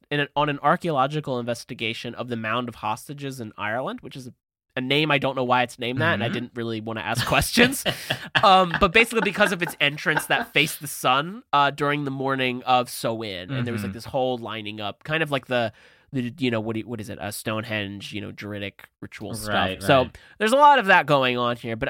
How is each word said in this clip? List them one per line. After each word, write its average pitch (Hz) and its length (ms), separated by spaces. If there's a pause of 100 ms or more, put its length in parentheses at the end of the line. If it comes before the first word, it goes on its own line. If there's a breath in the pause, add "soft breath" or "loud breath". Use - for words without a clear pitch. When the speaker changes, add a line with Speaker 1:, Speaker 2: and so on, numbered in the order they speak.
(100)
Speaker 1:
in 147 100
an, 143 160
on 147 120
an 143 140
archaeological 147 800
investigation 117 720
of 120 140
the 120 80
Mound 113 320
of 113 80
Hostages 131 640
in 107 180
Ireland, 131 440
which 131 140
is 127 120
a, - 40 (440)
a 127 40
name 143 320
I 143 60
don't 135 180
know 131 80
why 123 180
it's 123 160
named 123 220
that, 165 140
and 110 80
I 120 40
Speaker 2:
Mm-hmm. 120 80
Speaker 1:
didn't 120 220
really 113 240
wanna 110 200
ask 113 260
questions. 240 600
Speaker 2:
<laughs> 165 60 (480 loud breath)
Speaker 1:
Um, 185 360
but 190 140
basically 226 300
because 196 300
of 175 100
its 160 180
entrance 151 460
that 131 260
faced 151 280
the 151 60
sun, 147 560 (120)
uh, 143 160
during 147 340
the 139 60
morning 131 540
of 123 260
Samhain, 110 600
and 127 160
there 117 60
was, 107 100
like, 98 80
Speaker 2:
Mm-hmm. 98 60
Speaker 1:
this 113 80
whole 127 320
lining 107 460
up, 101 200
kind 160 200
of 151 80
like 135 160
the, 120 260 (400 soft breath)
the, 123 260
you 127 120
know, 117 100
what 110 140
do 110 60
you, 101 60
what 113 140
is 101 80
it, - 100
uh, 101 120
Stonehenge, 107 800
you 104 80
know, 98 120
Druidic 101 540 (140)
ritual 107 340
stuff. 107 200
Speaker 2:
Right, 95 280
Speaker 1:
So 131 200
Speaker 2:
right. - 160 (200 loud breath)
Speaker 1:
there's 220 140
a 262 40
lot 285 220
of 208 80
that 175 200
going 131 320
on 120 180
here, 120 180
but 117 160